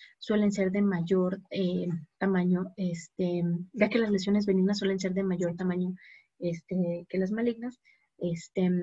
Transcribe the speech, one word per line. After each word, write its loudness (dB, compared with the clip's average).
suelen 2
ser 0
de 0
mayor, 2
eh, 0
tamaño, 2
este, -2
ya 2
que 2
las 2
lesiones 2
benignas 2
suelen 0
ser -2
de 0
mayor -2
tamaño, -2
este, -4
que -2
las 0
malignas, -4
este, -2